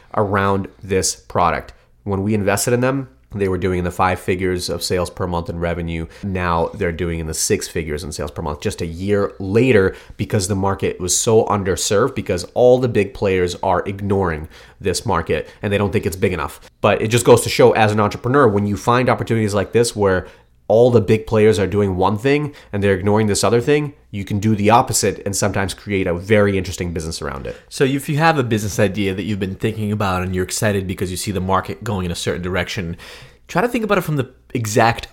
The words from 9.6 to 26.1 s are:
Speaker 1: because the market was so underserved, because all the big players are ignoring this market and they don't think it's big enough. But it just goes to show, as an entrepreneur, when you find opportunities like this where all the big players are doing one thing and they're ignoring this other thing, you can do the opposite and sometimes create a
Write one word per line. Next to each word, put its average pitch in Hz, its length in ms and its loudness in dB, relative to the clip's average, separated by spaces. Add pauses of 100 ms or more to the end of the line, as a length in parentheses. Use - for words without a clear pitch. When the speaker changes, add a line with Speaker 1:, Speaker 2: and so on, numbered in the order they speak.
Speaker 1:
because 101 320 -2
the 104 60 -2
market 95 440 -2
was 87 180 -2
so 110 280 4
underserved, 101 680 0
because 92 300 -4 (120)
all 123 220 6
the 127 120 0
big 104 240 0
players 92 500 0
are 92 240 0
ignoring 98 640 -2 (320)
this 90 240 -2
market 82 420 0 (140)
and 104 100 -2
they 101 60 2
don't 98 160 0
think 101 120 0
it's 92 120 -4
big 92 160 0
enough. 73 260 -6 (220)
But 104 200 2
it 110 60 0
just 113 180 2
goes 120 180 8
to 110 60 -6
show, 120 220 6
as 107 220 4
an 107 80 2
entrepreneur, 120 480 2
when 101 180 0
you 104 80 -2
find 120 320 0
opportunities 110 460 0
like 98 180 -2
this 117 240 2
where 95 320 2 (420)
all 117 200 6
the 117 120 6
big 110 260 2
players 107 320 4
are 120 80 2
doing 98 300 0
one 95 200 2
thing 143 380 0 (160)
and 101 100 -4
they're 98 140 4
ignoring 104 320 2
this 98 160 0
other 107 160 4
thing, 147 340 0 (180)
you 98 120 -8
can 101 160 -4
do 110 160 2
the 101 140 2
opposite 117 560 2
and 98 100 -4
sometimes 98 380 -2
create 95 340 -4
a 85 60 0